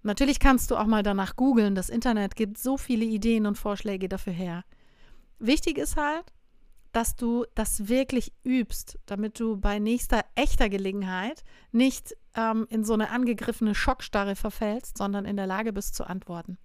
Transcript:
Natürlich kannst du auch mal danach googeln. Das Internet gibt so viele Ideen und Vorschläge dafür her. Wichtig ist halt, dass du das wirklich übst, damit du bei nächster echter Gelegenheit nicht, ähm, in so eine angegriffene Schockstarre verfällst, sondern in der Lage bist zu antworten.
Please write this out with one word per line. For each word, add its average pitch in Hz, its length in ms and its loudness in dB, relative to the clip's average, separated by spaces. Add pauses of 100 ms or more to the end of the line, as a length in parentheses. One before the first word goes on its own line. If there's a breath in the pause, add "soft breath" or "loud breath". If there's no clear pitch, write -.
Natürlich 262 380 2
kannst 262 320 6
du 233 60 2
auch 214 80 0
mal 214 180 4
danach 196 320 -2
googeln. 233 400 4
Das 185 140 -4
Internet 226 480 0
gibt 214 200 -4
so 269 200 -2
viele 226 260 -2
Ideen 220 420 2
und 208 120 -2
Vorschläge 196 500 -4
dafür 190 240 -6
her. 175 320 -6 (760 soft breath)
Wichtig 285 380 2
ist 294 200 -2
halt, 311 340 -2 (640)
dass - 240 -2
du 240 360 0
das 208 360 -2
wirklich 254 420 0 (140)
übst, - 520 -2 (100)
damit 208 340 -6
du 226 160 -2
bei 202 220 2
nächster 226 440 2 (120)
echter 247 340 6
Gelegenheit 196 760 -4 (300 soft breath)
nicht, 262 420 2 (200)
ähm, 226 340 0
in 220 160 -2
so 220 80 0
eine 220 160 2
angegriffene 226 680 0
Schockstarre 202 600 0
verfällst, 220 600 -4
sondern 202 280 -2
in 202 100 -4
der 196 120 -4
Lage 208 260 -4
bist 196 220 -6
zu - 100 -6
antworten. 180 600 -10